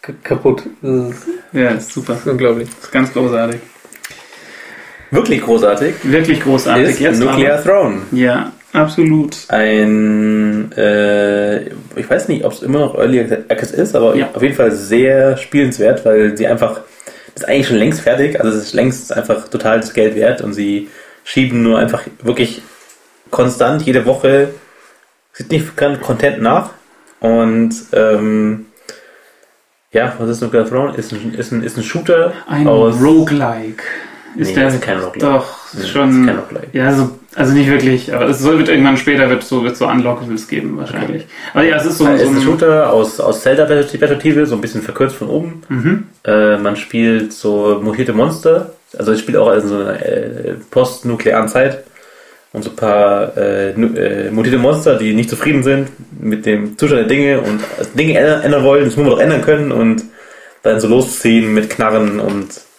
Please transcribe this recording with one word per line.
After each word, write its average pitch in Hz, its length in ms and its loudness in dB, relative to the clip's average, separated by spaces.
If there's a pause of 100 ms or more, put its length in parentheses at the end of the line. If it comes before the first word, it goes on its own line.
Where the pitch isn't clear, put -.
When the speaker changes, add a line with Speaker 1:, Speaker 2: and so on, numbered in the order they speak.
Speaker 1:
k-, - 220 -14
kaputt. 131 400 0 (180)
Das 127 300 -2
ist - 160 -14 (260)
Speaker 2:
Ja, 127 180 0
ist 110 220 -6
super. 127 200 -8
Speaker 1:
das 120 100 -6
ist - 60 -6
unglaublich. 123 480 0
Speaker 2:
Das - 80 -20
ist - 80 -20
ganz 131 200 0
großartig. 120 480 -2 (1500)
Speaker 3:
Wirklich 151 320 0
großartig 113 600 2
Speaker 2:
Wirklich 156 400 2
großartig. 131 480 2
Speaker 3:
ist 127 100 -2
Speaker 2:
Jetzt 139 200 2
Speaker 3:
Nuclear 135 340 2
Speaker 2:
aber. 147 100 -2
Speaker 3:
Throne. 170 340 2 (140)
Speaker 2:
Ja, 123 400 0 (200)
absolut. 156 640 2 (120)
Speaker 3:
Ein, 107 1200 0
äh, 104 960 2 (300)
ich - 140 -8
weiß 180 180 0
nicht, 151 160 -2
ob's - 180 -4
immer 139 180 0
noch 139 160 -2
Early 123 240 2
Access - 500 -2
ist, - 240 -2
aber 117 220 4
Speaker 2:
Ja. 135 180 -2
Speaker 3:
auf 110 80 -2
jeden 135 120 0
Fall 117 180 2
sehr 131 640 2
spielenswert, - 680 0
weil 107 320 4
sie 110 100 -2
einfach, 113 340 -2 (540)
das - 100 -12
ist - 40 -8
eigentlich 135 200 0
schon 120 80 2
längst 135 240 0
fertig, 135 400 0
also 110 160 0
es 107 80 -4
ist - 100 -14
längst - 380 -2
einfach 110 360 -4
total 110 320 0
das - 140 -10
Geld 110 220 2
wert 110 260 0
und 104 120 -8
sie 101 340 -4 (360)
schieben 123 380 0
nur 113 160 4
einfach 113 240 -2 (200)
wirklich 120 400 -2 (680)
konstant 127 520 0
jede 127 240 0
Woche 139 420 2 (840)
signifikant 143 680 -4
Content 113 420 -2
nach 135 280 2 (500)
und, 113 540 2 (180)
ähm, 107 760 0 (1300)
ja, 120 260 0
was 113 120 -4
ist 113 120 -4
Nuclear 113 260 0
Throne? 131 280 -2
Ist - 160 -10
ein, 110 220 -8
ist - 180 -8
ein, 113 100 -4
ist 117 140 -8
ein 120 80 -6
Shooter 170 480 0 (160)
Speaker 2:
Ein 147 180 0
Speaker 3:
aus 113 340 4
Speaker 2:
Roguelike. 135 840 2 (540)
Ist - 120 -4
Speaker 3:
Nee, - 60 -6
Speaker 2:
der - 140 2
Speaker 3:
ist 127 140 -2
kein 95 160 -4
Roguelike. 90 200 -8
Speaker 2:
Doch, - 540 -2
ist - 80 -12
Speaker 3:
Nee, 95 80 -8
Speaker 2:
schon 131 320 2
Speaker 3:
ist 127 60 4
kein 98 120 0
Roguelike. - 340 -10
Speaker 2:
Ja, 131 200 0
so, 135 260 0 (160)
also 135 200 2
nicht 139 160 4
wirklich, 131 440 2
aber 120 120 0
es - 140 0
soll, 156 180 4
wird - 100 -2
irgendwann 139 300 4
später 135 320 2
wird 123 120 0
so, 123 220 -2
wird 120 120 -4
so 123 120 -2
Unlockables 120 600 -2
geben - 280 -6
wahrscheinlich. - 460 -8
Speaker 3:
Okay. - 80 -20 (240)
Speaker 2:
Aber 147 100 2
ja, 160 120 2
es 151 100 -2
ist 160 120 -4
so, 151 80 4
Speaker 3:
Es 139 140 4
Speaker 2:
so 127 60 4
Speaker 3:
ist 139 40 2
ein 135 60 2
Speaker 2:
ein 135 60 2
Speaker 3:
Shooter 156 500 2
aus, 110 280 0
aus - 220 -2
Zelda-Perspektive, 147 1040 2
so 120 80 -2
ein 104 60 -4
bisschen 110 220 -8
verkürzt - 340 -2
von 107 120 -8
oben. 160 400 -6
Speaker 2:
Mhm. 156 360 -2 (200)
Speaker 3:
Äh, 107 340 2
man 104 180 -2
spielt 113 560 -2
so 104 500 0
mutierte 113 300 -2
Monster, 160 640 0 (240)
also 110 140 0
es 113 80 0
spielt 110 180 -2
auch 107 160 4
in 107 120 2
so 101 100 -2
einer, 101 280 -4
äh, - 500 -6 (160)
postnuklearen 113 760 0
Zeit. 131 360 0 (680)
Und 107 100 -8
so - 80 -8
ein - 60 -16
paar, 104 600 2
äh, 98 400 -2
nu-, 113 220 0
äh, 101 320 -2
mutierte 120 280 0
Monster, 143 380 2
die 110 160 -2
nicht 117 160 0
zufrieden 143 340 -2
sind 135 260 0 (340)
mit 107 240 -4
dem 104 320 -2
Zustand 143 240 2
der 110 60 0
Dinge 139 340 2
und 107 180 -4 (380)
Dinge 156 200 2
ändern, 151 240 2
ändern 143 220 2
wollen, 139 220 6
das 117 100 -2
muss 143 80 2
man 123 100 4
doch 113 60 0
ändern 143 220 2
können 147 300 2
und 113 320 2 (580)
dann 110 180 2
so 110 80 0
losziehen 113 640 2
mit 107 160 0
Knarren 107 500 0
und 101 280 -4 (320)